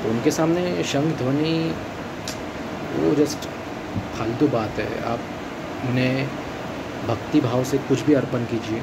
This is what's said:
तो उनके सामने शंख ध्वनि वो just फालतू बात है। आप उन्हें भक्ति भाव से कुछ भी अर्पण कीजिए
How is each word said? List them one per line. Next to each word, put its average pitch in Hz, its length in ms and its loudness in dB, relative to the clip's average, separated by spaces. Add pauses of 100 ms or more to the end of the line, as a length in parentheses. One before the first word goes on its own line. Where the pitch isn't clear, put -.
तो 113 60 2
उनके 120 220 2
सामने 170 520 2
शंख 151 340 2
ध्वनि 160 580 2 (1200)
वो 151 200 4
just 147 320 2 (680)
फालतू 120 300 2
बात 113 220 2
है। 110 340 -4
आप 117 160 -2 (680)
उन्हें 127 400 2 (800)
भक्ति 117 340 2
भाव 123 220 2
से 131 140 0
कुछ - 240 2
भी 151 120 6
अर्पण 127 260 2
कीजिए 113 420 -2